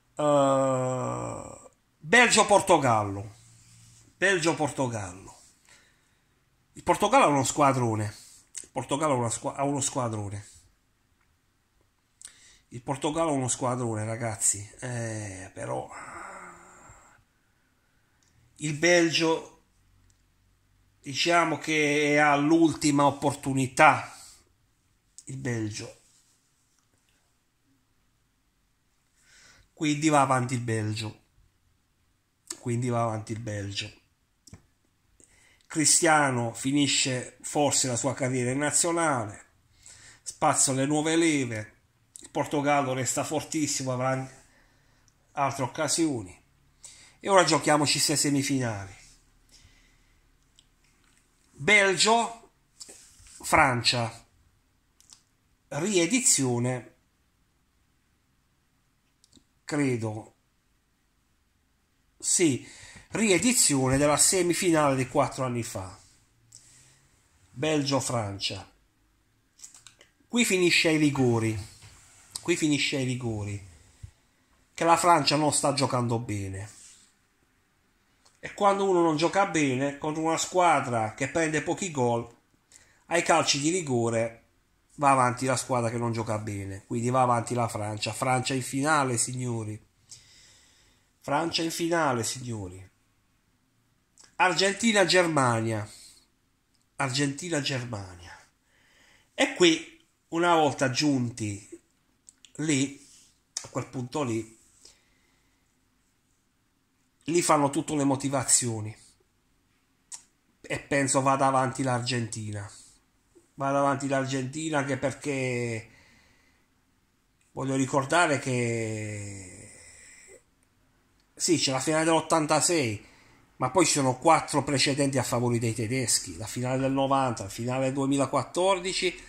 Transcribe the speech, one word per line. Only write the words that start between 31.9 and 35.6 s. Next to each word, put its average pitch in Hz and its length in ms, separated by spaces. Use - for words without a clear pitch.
Quindi 120 300
va 117 140
avanti 110 280
il 107 80
Belgio. 104 640